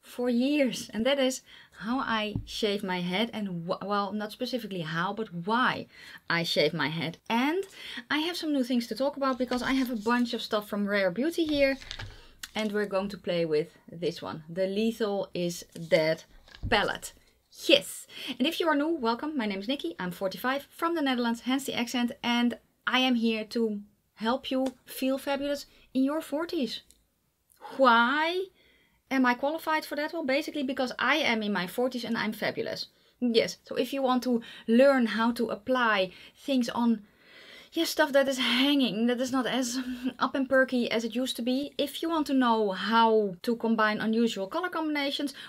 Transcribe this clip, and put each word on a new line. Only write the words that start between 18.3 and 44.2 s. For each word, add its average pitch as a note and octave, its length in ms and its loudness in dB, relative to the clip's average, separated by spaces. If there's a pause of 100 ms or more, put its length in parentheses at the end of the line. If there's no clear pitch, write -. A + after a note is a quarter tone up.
And B3+ 100 0
if E4+ 140 -4
you E4+ 80 2
are D4+ 60 4
new, C#4+ 120 0
welcome. D4 500 -2
My A3 100 -2
name G3 120 -4
is G3+ 80 -8
Nikki. D4 320 -4
I'm F3+ 120 -4
forty-five, G3 600 -4
from E4+ 240 -2
the D#4+ 60 0
Netherlands, A#3+ 400 0
hence C4+ 240 0
the - 100 -6
accent, A#3+ 380 -2 (100)
and A#3+ 340 2 (300)
I A#3+ 120 6
am C4 160 4
here A3 340 2
to G#3+ 320 0 (320)
help A#3+ 360 -2
you C4 260 0 (100)
feel C4 320 0
fabulous C#4 480 -2 (280)
in C4 120 4
your D4+ 160 0
forties. D#4 640 -4 (920)
Why C#4 680 4 (680)
am C4 140 4
I B3 80 4
qualified D#4 500 -2
for - 120 -8
that? D4+ 180 -4
Well, E4 100 -4
basically D4 380 -2
because B3+ 380 -2
I B3+ 160 2
am A#3 260 2
in G#3 100 -2
my F3+ 140 0
forties B3 380 -2
and A3+ 120 -4
I'm G#3 160 -2
fabulous. - 580 -6 (300)
Yes, A#3 440 2
so - 100 -12
if - 180 -2
you C4+ 120 -2
want B3+ 180 2
to B3 220 0 (240)
learn B3+ 400 6
how A3+ 240 0
to A#3 180 -2
apply G#3+ 640 0 (260)
things B3+ 320 0
on, A#3 320 2 (720)
yeah, E4 120 0
stuff D4+ 260 0
that C4+ 160 6
is C4+ 100 -2
hanging, B3 720 2
that A#3+ 120 2
is B3+ 120 -2
not A#3 160 0
as B3 320 -2 (200)
<laughs> B3+ 200 -6
up C4 160 -2
and C4+ 120 0
perky C4 440 4
as A3+ 120 0
it A3 120 -6
used B3+ 220 -2
to B3+ 40 -6
be. C4 340 -2
If C#4 280 -4
you E4 80 -2
want D#4 160 0
to C#4 80 0
know A3+ 340 4
how G#3+ 720 4
to A#3 140 0
combine A3 440 2
unusual A3 460 2